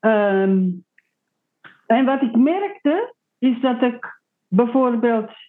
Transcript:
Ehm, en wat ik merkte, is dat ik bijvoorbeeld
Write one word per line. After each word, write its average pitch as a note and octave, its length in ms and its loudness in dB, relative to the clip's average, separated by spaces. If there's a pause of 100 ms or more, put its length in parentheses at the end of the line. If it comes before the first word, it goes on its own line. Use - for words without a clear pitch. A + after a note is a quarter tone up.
Ehm, G3 680 2 (1160)
en B3 180 2
wat C4+ 180 0
ik A3+ 140 -4
merkte, F4 760 -2 (240)
is B3 220 0
dat B3 220 -2
ik - 380 -6 (280)
bijvoorbeeld A#3 800 0 (180)